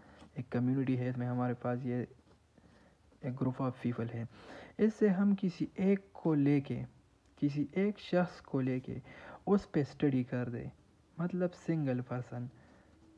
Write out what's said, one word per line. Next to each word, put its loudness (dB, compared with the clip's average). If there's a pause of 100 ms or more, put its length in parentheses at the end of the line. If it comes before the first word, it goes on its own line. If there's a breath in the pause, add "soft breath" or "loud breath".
(400 loud breath)
एक -8
community 0
है, -2
इसमें -4
हमारे 0
पास -4
ये -2 (1160 soft breath)
एक -6
group -2
of -2 (120)
people -2
है, -6 (520 loud breath)
इससे 4
हम 4
किसी -2 (120)
एक 4 (140)
को 0
लेके, 2 (560)
किसी 0
एक 0
शख्स 0
को -2
लेके -2 (460 loud breath)
उस 4
पे 0
study 0
कर -4
दें, -8 (480)
मतलब, -2
single -2
person, -8 (680 loud breath)